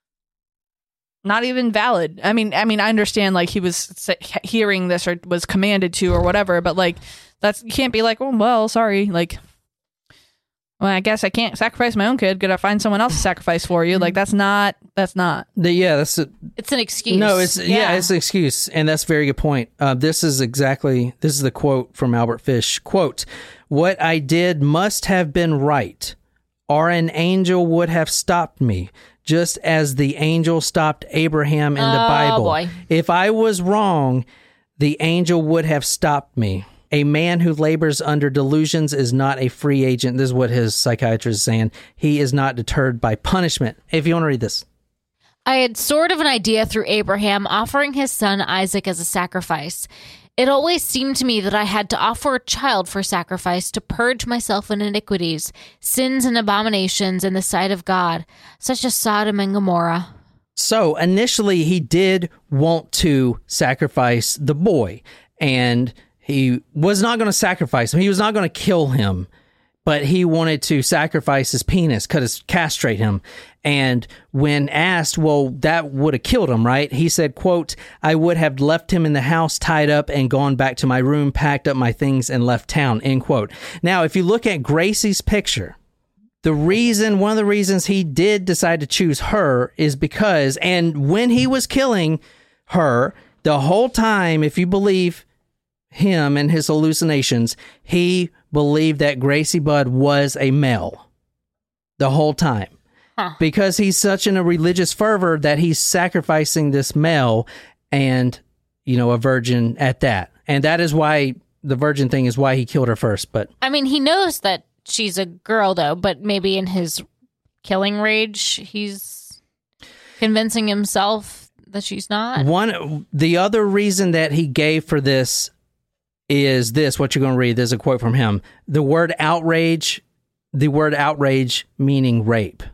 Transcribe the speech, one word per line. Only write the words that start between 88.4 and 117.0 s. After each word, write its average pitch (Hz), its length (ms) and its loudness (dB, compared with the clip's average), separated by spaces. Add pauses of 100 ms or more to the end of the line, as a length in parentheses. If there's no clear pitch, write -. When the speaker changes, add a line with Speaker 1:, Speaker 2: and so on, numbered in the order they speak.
Speaker 2:
decide 170 340 0
to 143 80 -6
choose 160 320 0
her 139 580 0
is 147 180 0
because, 147 640 0
and 165 520 0
when 226 200 2
he 247 160 4
was 262 220 0
killing 196 520 0 (480)
her, 139 460 2 (300)
the 147 180 2
whole 196 280 2
time, 190 540 2
if 147 140 -2
you 180 80 2
believe 185 600 0 (680)
him 156 440 2
and 143 120 2
his 160 180 0
hallucinations, 151 880 0 (280)
he 175 460 0 (220)
believed 151 480 2
that 143 200 0
Gracie 147 400 0
Budd 143 300 2
was 143 500 2
a 135 100 0
male 131 600 0 (920)
the 139 100 2
whole 151 240 2
time. 120 360 -2 (480)
Speaker 3:
Huh. 180 220 -6
Speaker 2:
Because 180 360 2
he's 196 220 2
such 196 280 0
in 196 120 2
a 185 40 2
religious 175 520 0
fervor 185 460 2
that 147 200 2
he's 165 180 2
sacrificing 160 920 0
this 139 240 0
male 139 500 2 (460)
and, 127 480 0 (460)
you 127 100 0
know, 120 160 2
a 120 60 2
virgin 120 640 0
at 131 200 0
that. 107 320 -2 (160)
And 139 160 0
that 160 160 2
is 165 140 0
why 151 420 0 (260)
the 135 140 -4
virgin 143 320 0
thing 131 180 0
is 117 120 0
why 135 180 2
he 127 100 -2
killed 131 220 0
her 113 80 0
first. - 380 -2
But 107 160 -4 (120)
Speaker 3:
I 262 80 0
mean, 277 160 -2
he 277 140 0
knows 330 400 0
that 190 240 -2 (220)
she's 202 320 -4
a 196 80 -2
girl, 190 500 -2
though, 156 180 0
but 180 280 -4
maybe 196 360 -2
in 190 100 -4
his 175 360 -4 (600)